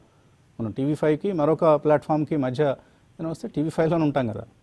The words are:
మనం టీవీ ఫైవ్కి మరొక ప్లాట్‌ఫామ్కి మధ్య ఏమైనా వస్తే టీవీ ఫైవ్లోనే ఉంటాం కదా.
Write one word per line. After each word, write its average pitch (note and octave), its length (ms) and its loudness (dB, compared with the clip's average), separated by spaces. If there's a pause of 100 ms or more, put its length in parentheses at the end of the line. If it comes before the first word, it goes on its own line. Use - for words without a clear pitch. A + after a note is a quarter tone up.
(600)
మనం A2+ 120 -4
టీవీ C#3 240 -2
ఫైవ్కి D#3 360 0
మరొక D#3 340 2
ప్లాట్‌ఫామ్కి D3+ 720 2
మధ్య C3 280 0
ఏమైనా - 640 -6
వస్తే - 180 -10
టీవీ D3 220 -2
ఫైవ్లోనే D#3+ 340 0
ఉంటాం C#3 240 0
కదా. G#2+ 160 -8 (200)